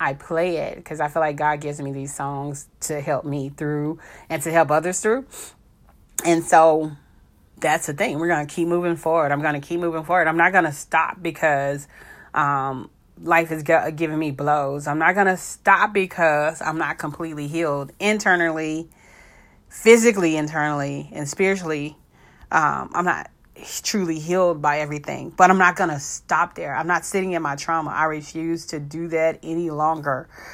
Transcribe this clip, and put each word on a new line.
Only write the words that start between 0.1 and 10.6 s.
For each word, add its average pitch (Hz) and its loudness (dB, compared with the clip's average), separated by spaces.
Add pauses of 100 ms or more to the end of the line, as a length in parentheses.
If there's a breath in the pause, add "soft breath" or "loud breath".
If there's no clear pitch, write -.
play 170 -2
it - -6
'cause 151 -10
I 151 0
feel 160 -2
like 151 0
God 151 0
gives 147 -8
me 139 -8
these 139 -10
songs 143 -8 (120)
to 151 -6
help 147 -2
me 143 -6
through 151 -4 (320 loud breath)
and 160 -4
to 165 -4
help 160 4
others 160 0
through. 247 0 (1000 loud breath)
And 165 4
so 160 6 (640)
that's 156 0
the 151 -4
thing. 147 -2
We're 165 0
gonna 151 0
keep 170 -2
moving 170 0
forward. 160 2
I'm 143 -2
gonna 147 -2
keep 170 -6
moving 165 -2
forward. 170 2
I'm 160 2
not 175 4
gonna 170 4